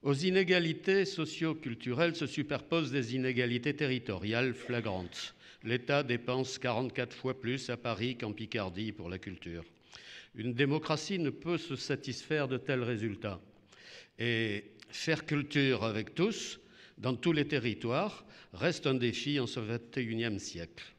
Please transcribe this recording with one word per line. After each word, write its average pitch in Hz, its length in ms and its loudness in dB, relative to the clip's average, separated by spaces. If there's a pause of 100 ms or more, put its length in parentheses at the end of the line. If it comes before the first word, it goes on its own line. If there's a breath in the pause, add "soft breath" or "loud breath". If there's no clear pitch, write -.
Aux 143 120 6
inégalités 185 880 4
socio-culturelles 156 1120 0
se 156 100 -2
superposent 151 640 0
des 123 240 0
inégalités 127 640 2
territoriales 120 800 0
flagrantes. 101 800 -4 (280 loud breath)
L'État 123 400 2
dépense 123 560 -2
quarante-quatre 120 580 -2
fois 131 240 -4
plus 127 300 -2
à 120 80 -4
Paris 120 400 -2
qu'en 107 160 -4
Picardie 107 580 -4
pour 87 160 -10
la 92 80 -6
culture. 87 480 -10 (680 loud breath)
Une 117 180 -4
démocratie 151 680 2
ne 151 120 2
peut 170 260 -2
se 151 180 -4
satisfaire 139 760 -2
de 127 100 0
tels 127 240 0
résultats. 107 580 -2 (760 loud breath)
Et 113 460 0 (260)
faire - 340 -2
culture 139 600 2
avec 110 300 -2
tous, - 460 -2 (380 loud breath)
dans 123 160 0
tous 165 180 2
les 147 160 4
territoires, 127 760 0 (260 loud breath)
reste 151 340 0
un 139 60 6
défi 131 480 2
en 120 60 2
ce 117 120 -4
vingt 117 380 -4
et 135 60 0
unième 113 360 0
siècle. - 460 -10 (140)